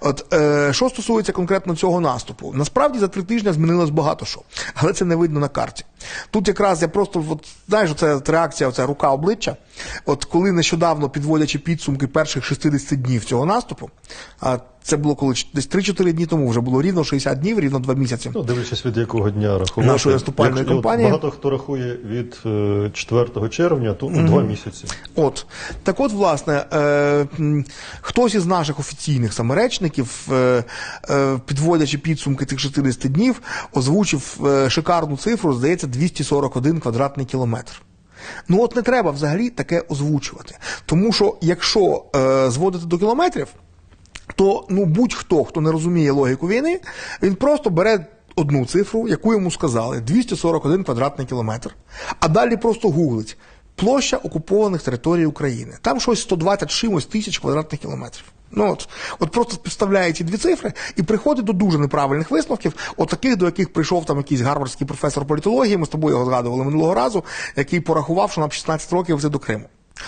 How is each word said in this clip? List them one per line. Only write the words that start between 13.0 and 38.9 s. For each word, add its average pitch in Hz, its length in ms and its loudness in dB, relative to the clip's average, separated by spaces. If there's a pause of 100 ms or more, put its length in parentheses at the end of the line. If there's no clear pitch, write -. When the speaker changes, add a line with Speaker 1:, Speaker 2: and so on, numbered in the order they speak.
Speaker 1:
цього 131 220 0
наступу, 214 440 -2 (500)
а 127 180 0 (240)
це - 140 0
було 147 180 2
коли 135 200 0
ч-, - 200 -6
десь 139 120 -2
три-чотири 185 460 0
дні 160 140 0
тому, 151 220 2
вже 117 120 2
було 127 220 2
рівно 175 220 2
шістдесят 135 360 -2
днів, 208 200 0
рівно 139 180 2
два 127 160 0
місяці. 127 400 -2
Speaker 2:
Ну, 196 80 -4
дивлячись, 120 440 -4
від 113 100 -2
якого 110 340 0
дня 101 280 0
рахувати. 120 340 2
Speaker 1:
Нашої 135 220 4
наступальної 135 440 2
Speaker 2:
Якщо, 127 160 0
Speaker 1:
кампанії. 214 340 2
Speaker 2:
багато 160 220 2
хто 139 200 -2
рахує 127 540 -4
від, 120 420 -6
е, 104 480 0
четвертого 113 540 0
червня, 135 460 0
то, 135 160 -6
ну, 170 80 0
Speaker 1:
Мгм. 165 80 6
Speaker 2:
два 151 160 6
місяці. - 420 -6 (320)
Speaker 1:
От. 151 300 0 (360)
Так 196 180 0
от, 269 120 0
власне, 156 600 0
е, 147 540 2 (140)
м, 147 240 0 (360)
хтось 226 340 2
із 185 120 2
наших 160 340 0
офіційних 131 520 -2
саморечників, 147 1000 -2
е, 127 320 4 (460)
е, 139 360 2
підводячи 151 520 2
підсумки 143 460 -2
тих 131 160 -4
шістдесяти 135 480 -2
днів, 214 340 2 (300)
озвучив, 147 760 0
е, 135 240 4
шикарну 156 460 0
цифру, 196 360 0
здається, 147 340 0
двісті 139 380 -2
сорок 139 320 0
один 147 240 0
квадратний 135 460 -2
кілометр. 120 560 -4 (680)
Ну 190 140 4
от 233 140 0
не 240 60 0
треба 233 280 2